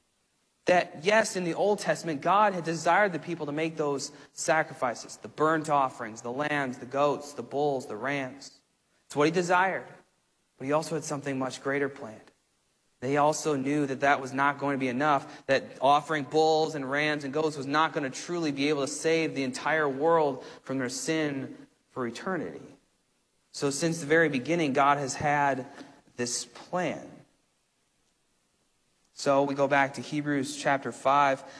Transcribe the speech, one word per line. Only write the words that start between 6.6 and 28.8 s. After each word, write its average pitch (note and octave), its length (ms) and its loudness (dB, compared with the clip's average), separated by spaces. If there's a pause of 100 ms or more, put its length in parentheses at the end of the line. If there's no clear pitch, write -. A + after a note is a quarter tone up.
the A#2+ 80 -14
goats, C3+ 460 0
the A#2+ 120 -10
bulls, C3+ 420 -2
the G#2+ 100 -10
rams. C3+ 560 -6 (540)
It's - 100 -14
what C#3+ 80 4
he D#3+ 80 4
desired. F3+ 560 0 (680)
But C3+ 80 -10
he C#3+ 80 0
also D#3+ 220 0
had C#3+ 100 -6
something C#3 340 -4
much C3 240 -6
greater C#3 240 0
planned. A2 320 -14 (800)
They C#3 180 -2
also D3+ 380 2
knew C#3 300 0
that C3 140 -4
that C#3+ 200 4
was B2+ 140 -8
not C#3 240 2
going C#3+ 160 0
to C3 60 -2
be C3 80 0
enough, C3+ 580 0
that C3+ 180 2 (160)
offering D3 440 4
bulls D#3 500 4
and C3+ 160 -6
rams D3 340 0
and C3+ 80 -6
goats D#3 240 0
was C3+ 120 -8
not D3+ 260 2
going D3+ 100 -2
to C3 60 -2
truly E3+ 420 -4
be C#3 180 0
able C#3+ 120 0
to C3 60 -2
save D#3+ 480 0
the C3+ 80 -2
entire D3 440 0
world C#3+ 560 2 (200)
from C3+ 160 -4
their B2 100 -2
sin C#3+ 640 -4 (360)
for B2 160 -4
eternity. A#2 520 -6 (920)
So C#3+ 180 -2
since E3 300 0
the D3+ 80 -6
very D#3+ 220 6
beginning, C#3+ 440 0
God C#3+ 240 6
has C3+ 160 -4
had C#3+ 540 0 (500)
this A#2+ 280 -4
plan. D#3+ 600 -6 (2000)